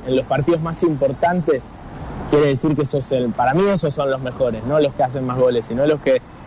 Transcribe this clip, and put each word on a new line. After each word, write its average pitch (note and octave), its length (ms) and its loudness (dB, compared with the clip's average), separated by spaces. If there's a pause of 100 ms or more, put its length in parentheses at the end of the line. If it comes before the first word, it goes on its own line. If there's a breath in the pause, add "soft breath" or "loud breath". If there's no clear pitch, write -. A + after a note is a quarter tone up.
en C3 80 0
los C3 120 2
partidos D3+ 340 2
más E3 220 -6
importantes, D#3 760 0 (680)
quiere D3 160 4
decir C#3+ 320 2
que D3 80 0
sos C3 260 -4
el, B2 200 0
para B2+ 220 0
mí F3+ 140 2
esos E3 260 0
son C#3+ 160 -2
los C3+ 120 -2
mejores, A#2+ 420 -2
no C#3+ 160 0
los C#3 140 2
que C#3+ 100 0
hacen C3 220 -2
más B2 120 -2
goles, B2 280 2
sino B2 200 0
los D#3 140 2
que C3 220 2 (260)